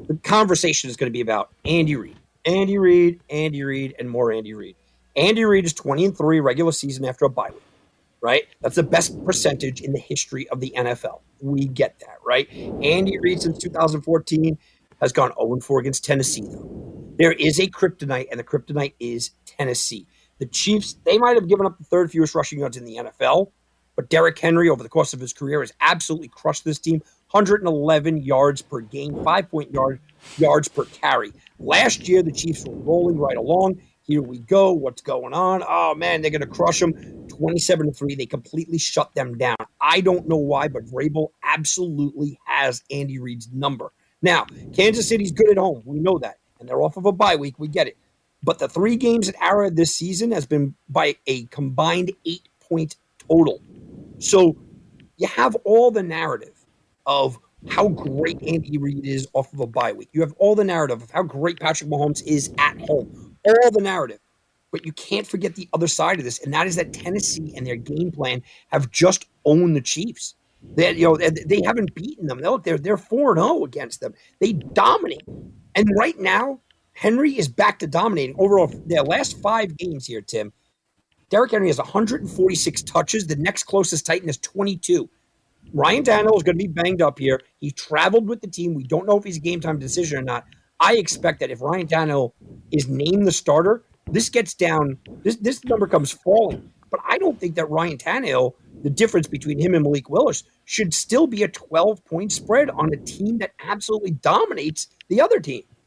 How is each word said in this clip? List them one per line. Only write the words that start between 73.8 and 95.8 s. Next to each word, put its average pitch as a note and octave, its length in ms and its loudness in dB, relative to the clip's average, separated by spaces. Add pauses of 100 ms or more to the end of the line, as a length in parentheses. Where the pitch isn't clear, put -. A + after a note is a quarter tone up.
them. B2 120 -10 (260)
They A3 140 2
dominate. - 680 0 (520)
And G#3 120 4 (100)
right C#4 220 0
now, G#3+ 400 0 (340)
Henry C4+ 440 2
is E3+ 100 0
back G3+ 320 0
to D#3+ 80 -6
dominating. D3+ 520 0
Overall, G3 280 6 (200)
their D#3 160 2
last G3+ 360 -2
five G3+ 380 0
games E3 300 -8
here, A2+ 140 -8
Tim, G#2 300 -6 (800)
Derrick A3+ 220 2
Henry G3+ 160 2
has D3 100 2
a - 60 -4
hundred A3 380 -2
and F3+ 100 -10
forty-six F3+ 500 0
touches. E3+ 460 -2
The D3+ 80 -4
next E3+ 280 -4
closest F#3 420 0
Titan F3 220 -2
is C#3+ 100 -6
twenty-two. F#3+ 680 -2 (640)
Ryan E3+ 300 2
Tannehill G#3+ 340 4
is E3 60 0
gonna E3+ 140 2
be G3 100 -2
banged E3+ 360 0
up C#3+ 160 2
here. C3 220 0 (180)
He D3 100 -6
traveled F#3+ 580 2
with A3+ 140 -6
the G#3+ 60 -12
team. E3+ 260 -4
We C#3 100 -4
don't D#3+ 220 -2
know G#3 120 4
if G#3 60 -2
he's F3+ 140 -8
a D3 40 -10
game E3+ 200 -4
time D#3+ 160 -4
decision C#3+ 400 -4
or C3 60 -6
not. A#2+ 220 -6 (340)
I G3 160 6
expect E3+ 460 -2
that C3 100 -4
if A#2+ 100 -10
Ryan E3 260 -2
Tannehill D3+ 460 0 (380)
is C#3+ 160 0
named D#3+ 400 0
the F3 40 4
starter, F3 520 2 (240)
this - 220 0
gets A#3 240 -2
down, D#3 440 0 (260)
this, A3+ 120 0
this A3+ 300 -4
number A3 200 0